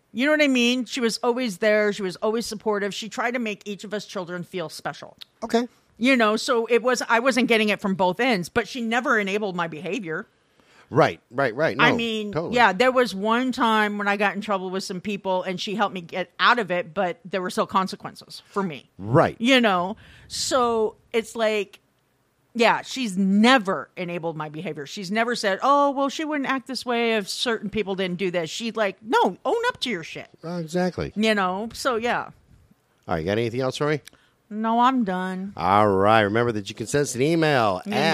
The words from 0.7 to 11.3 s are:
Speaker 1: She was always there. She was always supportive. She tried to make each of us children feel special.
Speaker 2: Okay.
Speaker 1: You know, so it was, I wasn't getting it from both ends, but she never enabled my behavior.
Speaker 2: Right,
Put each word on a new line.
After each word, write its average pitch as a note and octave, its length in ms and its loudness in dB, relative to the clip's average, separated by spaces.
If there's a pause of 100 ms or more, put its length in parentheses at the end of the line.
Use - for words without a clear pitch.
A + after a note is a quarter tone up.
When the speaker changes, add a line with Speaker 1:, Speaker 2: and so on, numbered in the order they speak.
Speaker 1:
She - 140 -8
was A3+ 180 0
always A#3+ 400 -2
there. G#3+ 340 2
She G#3 100 -8
was F#3 140 -6
always A3 300 -2
supportive. G3+ 480 -4
She A3 140 -10
tried A#3+ 240 -4
to B3+ 60 -4
make G#3+ 280 -6
each G3+ 180 -10
of G3+ 100 -10
us G3+ 120 -8
children F3+ 360 -8
feel E3 260 -8
special. - 480 -12 (280)
Speaker 2:
Okay. A#3 240 0 (300)
Speaker 1:
You C4 180 4
know, A3 200 4
so A#3 300 0
it A3+ 160 4
was, B3+ 260 0
I A#3 120 4
wasn't B3 280 2
getting A3 200 4
it G3+ 120 0
from G3 140 -2
both F3+ 240 0
ends, A3+ 300 0
but A3+ 180 -2
she C4 140 -10
never A#3 380 0
enabled G3+ 360 -2
my E3+ 140 -2
behavior. E3 580 -6 (640)
Speaker 2:
Right, A2+ 300 2 (100)